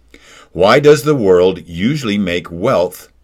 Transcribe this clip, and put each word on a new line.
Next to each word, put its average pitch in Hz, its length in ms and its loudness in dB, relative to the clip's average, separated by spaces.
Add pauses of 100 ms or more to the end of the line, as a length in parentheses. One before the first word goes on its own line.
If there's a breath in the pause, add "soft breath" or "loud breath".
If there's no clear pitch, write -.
(520 loud breath)
Why 104 280 2
does 147 240 4
the 147 120 0
world 90 500 2
usually 104 520 -4
make 87 340 -6
wealth 90 600 -4 (120)